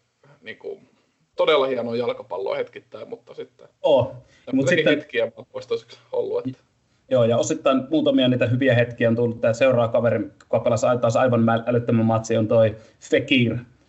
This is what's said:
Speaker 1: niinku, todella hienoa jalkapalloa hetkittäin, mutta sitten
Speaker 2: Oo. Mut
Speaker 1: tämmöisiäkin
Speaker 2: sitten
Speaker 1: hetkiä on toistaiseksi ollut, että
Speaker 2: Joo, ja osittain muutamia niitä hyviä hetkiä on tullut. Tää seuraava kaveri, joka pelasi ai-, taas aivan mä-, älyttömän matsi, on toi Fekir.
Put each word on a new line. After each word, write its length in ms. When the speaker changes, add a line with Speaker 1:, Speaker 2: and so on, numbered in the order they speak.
Speaker 1:
niinku, 380
todella 320
hienoa 280
jalkapalloa 600
hetkittäin, 540
mutta 240
sitten 340
Speaker 2:
Oo. 220
Mut 420
Speaker 1:
tämmöisiäkin 320
Speaker 2:
sitten 220
Speaker 1:
hetkiä 360
on 160
toistaiseksi 460
ollut, 360
että 120
Speaker 2:
Joo, 120
ja 140
osittain 520
muutamia 380
niitä 200
hyviä 280
hetkiä 340
on 60
tullut. 260
Tää 120
seuraava 380
kaveri, 280
joka 200
pelasi 260
ai-, 120
taas 180
aivan 280
mä-, 220
älyttömän 400
matsi, 320
on 100
toi 280
Fekir. 480